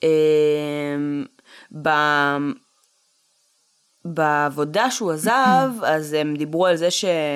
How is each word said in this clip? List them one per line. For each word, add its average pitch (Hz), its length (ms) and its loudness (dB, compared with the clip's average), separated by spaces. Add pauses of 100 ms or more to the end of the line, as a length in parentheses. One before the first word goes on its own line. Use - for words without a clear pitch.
אה, 151 920 0 (840)
ב-, 147 560 2 (1700)
בעבודה 151 840 0
שהוא 208 200 -4
עזב, 254 580 2 (120)
<clears throat> 156 140 2
אז 151 180 -4
הם 151 220 -2
דיברו 151 300 -2
על 180 100 4
זה 170 160 0
ש-, - 140 -4 (300)